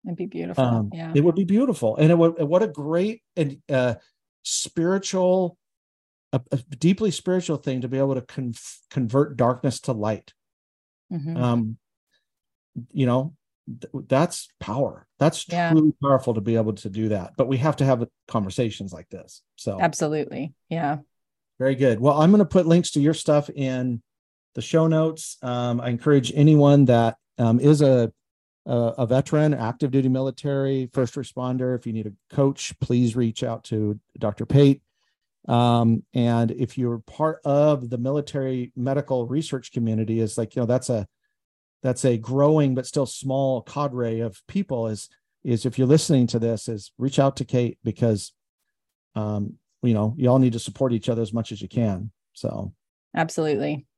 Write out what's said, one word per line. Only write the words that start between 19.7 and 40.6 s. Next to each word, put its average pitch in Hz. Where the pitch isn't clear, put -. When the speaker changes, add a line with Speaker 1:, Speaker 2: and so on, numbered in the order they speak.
Speaker 1:
Absolutely. 156
Yeah. 156
Speaker 2:
Very 131
good. 120
Well, 143
I'm 165
gonna 208
put 175
links 170
to 143
your 156
stuff 147
in 127
the 120
show 160
notes. 160
Um, 120
I 123
encourage 127
anyone 143
that, 117
um, 117
is 147
a, 123
a, 123
a 120
veteran, 147
active 120
duty 131
military, 135
first 127
responder, 127
if -
you 117
need 110
a 101
coach, 139
please 120
reach 117
out 117
to 107
Doctor 113
Pate. 139
Um, 120
and 117
if -
you're 120
part 156
of 143
the 123
military 131
medical 131
research 135
community, 113
is 110
like, 113
you 127